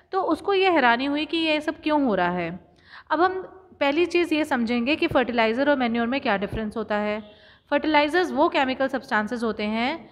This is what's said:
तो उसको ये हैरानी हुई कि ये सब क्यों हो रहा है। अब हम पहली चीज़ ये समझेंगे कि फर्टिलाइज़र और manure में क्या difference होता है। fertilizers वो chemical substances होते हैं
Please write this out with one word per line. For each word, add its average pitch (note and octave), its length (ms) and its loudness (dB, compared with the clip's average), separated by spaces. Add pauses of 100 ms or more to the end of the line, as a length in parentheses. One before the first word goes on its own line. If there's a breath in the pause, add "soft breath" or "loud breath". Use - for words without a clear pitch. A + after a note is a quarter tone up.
(120 loud breath)
तो F#4 100 0
उसको E4+ 320 0
ये F#4+ 160 4
हैरानी B3+ 360 4
हुई D4 200 -2
कि E4 100 -4
ये D#4 240 0
सब D#4 200 -4
क्यों D4+ 220 2
हो A#3 120 2
रहा F3 160 2
है। F3 300 -4 (500 loud breath)
अब D#4 100 2
हम F#4 220 0 (380)
पहली D4 260 2
चीज़ E4+ 280 0
ये D4+ 100 2
समझेंगे A#3+ 520 -2
कि E4+ 100 0
फर्टिलाइज़र B3 640 0
और C#4+ 60 2
manure A#3 300 0
में C4+ 140 -4
क्या A3+ 160 0
difference G#3 400 -6
होता G#3+ 200 -4
है। G#3 440 -6 (300 loud breath)
fertilizers D4 600 2
वो C4+ 160 4
chemical C4 400 0
substances A3+ 540 -2
होते G#3+ 200 -2
हैं A#3 500 -4